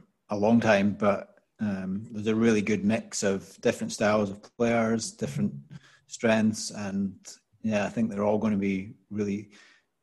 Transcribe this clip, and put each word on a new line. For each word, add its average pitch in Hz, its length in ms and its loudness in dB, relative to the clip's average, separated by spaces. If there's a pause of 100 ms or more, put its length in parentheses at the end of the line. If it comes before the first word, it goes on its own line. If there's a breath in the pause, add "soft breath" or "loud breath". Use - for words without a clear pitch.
(300)
a 107 60 -4
long 110 240 4
time, 101 380 4
but, - 400 0 (220)
um, 98 500 -4
there's 104 160 -8
a 110 80 2
really 110 280 4
good 98 220 0
mix 110 380 -2
of 98 380 -2
different 113 320 -2
styles 104 380 2
of 98 120 -12 (140)
players, 113 560 0
different - 420 -4 (520 loud breath)
strengths, 110 640 0
and, 98 440 -4 (480)
yeah, 107 220 0
I 98 40 -2
think 110 220 -2
they're 101 140 -2
all 104 140 4
gonna 107 180 0
be 98 380 -2 (160)
really 104 400 -4 (520 soft breath)